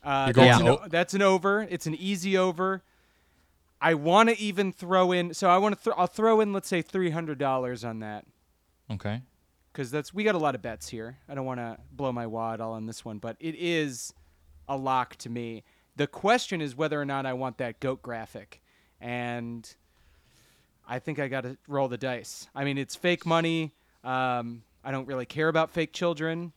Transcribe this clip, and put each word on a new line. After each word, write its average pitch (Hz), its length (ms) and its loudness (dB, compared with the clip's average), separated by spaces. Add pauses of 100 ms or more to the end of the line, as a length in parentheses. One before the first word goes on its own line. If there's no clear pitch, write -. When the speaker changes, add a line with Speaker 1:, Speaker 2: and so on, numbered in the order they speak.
Speaker 1:
Uh, 139 240 0
Speaker 2:
You're 127 80 2
going 127 140 12
Speaker 1:
that's 120 120 10
an - 60 6
Speaker 3:
Yeah. 120 60 8
Speaker 1:
o-, 190 160 0
that's 170 260 0
an 196 80 4
over. 196 480 4
It's 175 160 -4
an 156 80 -2
easy 190 420 -2
over. 185 460 0 (960)
I 165 140 6
wanna 190 440 6
even 196 340 -2
throw 185 400 2
in, 175 220 0
so 196 140 2
I 180 100 8
wanna 202 180 2
thro-, - 200 -2
I'll 180 120 4
throw 220 320 4
in, 208 120 2
let's 196 160 -4
say, 170 140 0
three 180 280 -2
hundred 156 280 -6
dollars 127 460 -2
on 113 160 -6
that. 107 240 -10 (680)
Speaker 2:
Okay. 107 320 -4 (500)
Speaker 1:
'Cause 127 200 -8
that's, 151 200 -6
we 202 120 -4
got 214 100 2
a 175 40 0
lot 143 180 0
of 98 60 -10
bets 113 260 -10
here. 117 300 -12 (100)
I 143 80 -12
don't 131 100 -6
wanna 120 320 -8 (140)
blow 131 200 -4
my 120 140 -4
wad 113 340 -4
all 113 120 -6
on 110 140 -8
this 110 180 -12
one, 110 140 -10
but 113 200 -10
it 160 160 -8
is 156 580 -4 (560)
a 139 80 -4
lock 131 400 -2
to - 140 -14
me. 117 320 -8 (320)
The 143 140 -2
question 202 520 0
is 139 160 -6
whether 147 240 -2
or 143 40 -4
not 139 220 -4
I 131 80 -4
want 127 240 -6
that 120 200 -6
goat 131 240 -4
graphic, 110 580 -12 (400)
and 120 720 -8 (1160)
I 127 100 -6
think 147 220 -6
I 139 80 -2
gotta 131 300 -6 (100)
roll 139 180 0
the 120 120 -4
dice. 123 580 -8
I 139 80 -4
mean, 139 140 -2
it's 135 180 -8
fake 175 300 0
money. 165 460 0 (300)
Um, 123 600 -2 (200)
I 135 80 -8
don't 131 160 -4
really 127 200 -6
care 156 220 -2
about 160 220 2
fake 160 220 -4
children 165 640 -4